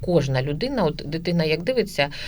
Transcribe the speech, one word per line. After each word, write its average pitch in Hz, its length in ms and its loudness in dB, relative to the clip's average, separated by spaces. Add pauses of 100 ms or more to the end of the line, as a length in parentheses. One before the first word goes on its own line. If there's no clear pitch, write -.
кожна 135 400 2
людина, 202 420 -2
от - 220 0
дитина 165 380 0
як 156 200 0
дивиться, 196 460 0 (180)